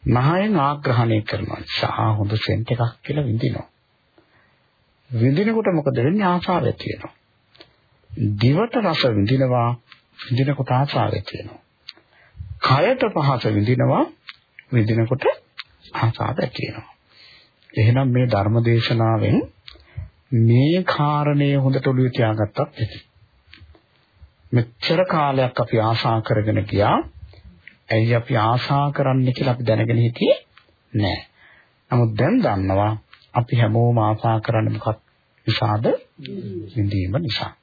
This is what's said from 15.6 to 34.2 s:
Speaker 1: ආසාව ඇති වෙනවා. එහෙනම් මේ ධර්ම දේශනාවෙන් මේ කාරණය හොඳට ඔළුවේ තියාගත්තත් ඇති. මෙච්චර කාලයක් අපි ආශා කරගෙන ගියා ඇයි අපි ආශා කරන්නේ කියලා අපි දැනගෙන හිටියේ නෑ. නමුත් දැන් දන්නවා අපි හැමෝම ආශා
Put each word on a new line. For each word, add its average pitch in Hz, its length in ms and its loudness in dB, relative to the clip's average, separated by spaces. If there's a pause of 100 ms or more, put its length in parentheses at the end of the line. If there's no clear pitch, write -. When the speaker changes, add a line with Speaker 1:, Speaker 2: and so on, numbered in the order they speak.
Speaker 1:
ආසාව - 460 -4
ඇති - 280 -6
වෙනවා. - 300 -12 (800)
එහෙනම් 120 340 4
මේ 123 180 2
ධර්ම 104 340 0
දේශනාවෙන් 113 760 2 (1040)
මේ 127 440 4
කාරණය 147 680 0
හොඳට 135 320 0
ඔළුවේ 127 240 2
තියාගත්තත් 110 480 -2
ඇති. 117 400 -4 (1500)
මෙච්චර 123 560 0
කාලයක් 143 560 0
අපි 117 180 0
ආශා 113 420 0
කරගෙන 107 440 0
ගියා 101 320 2 (920)
ඇයි 113 260 2
අපි 117 220 0
ආශා 123 540 2
කරන්නේ 131 420 0
කියලා 127 220 0
අපි 120 120 -6
දැනගෙන 113 320 2
හිටියේ 120 400 2 (540)
නෑ. 95 260 -2 (720)
නමුත් 117 240 2
දැන් 139 240 0
දන්නවා 101 540 0 (380)
අපි 120 260 -2
හැමෝම 117 420 2
ආශා 110 400 0